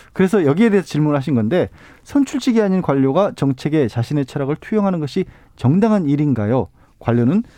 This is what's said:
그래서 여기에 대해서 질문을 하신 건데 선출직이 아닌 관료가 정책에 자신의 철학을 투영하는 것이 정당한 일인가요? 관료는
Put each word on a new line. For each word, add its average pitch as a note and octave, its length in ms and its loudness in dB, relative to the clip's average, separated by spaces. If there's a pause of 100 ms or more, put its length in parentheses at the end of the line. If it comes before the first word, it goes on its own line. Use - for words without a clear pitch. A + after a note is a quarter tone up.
(140)
그래서 F#3 320 2
여기에 E3+ 260 4
대해서 G3 160 0
질문을 D3+ 300 0
하신 C#3 180 -2
건데 A#2 340 0 (340)
선출직이 C4 580 0
아닌 F#3+ 220 0
관료가 C#3 540 0
정책에 C#3+ 520 -2
자신의 C3+ 380 -4
철학을 C#3+ 300 -6
투영하는 G3 440 -2
것이 D3+ 240 -4 (320)
정당한 F#3+ 520 2
일인가요? C3 600 0 (300)
관료는 A#2+ 440 0 (160)